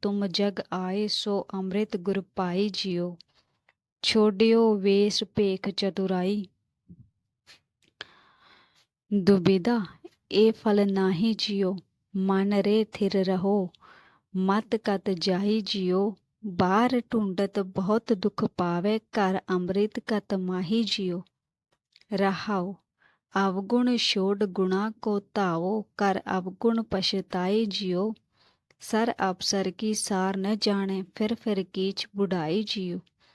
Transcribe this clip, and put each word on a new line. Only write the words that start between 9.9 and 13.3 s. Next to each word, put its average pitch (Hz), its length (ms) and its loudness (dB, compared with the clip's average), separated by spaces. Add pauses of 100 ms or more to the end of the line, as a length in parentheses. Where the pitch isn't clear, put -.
ਇਹ 220 220 4
ਫਲ 202 400 0
ਨਾਹੀ 190 440 0
ਜੀਓ, 196 400 -2 (380)
ਮਨ 196 380 0
ਰੇ 208 320 2
ਥਿਰ 196 400 0
ਰਹੋ, 190 440 0 (640)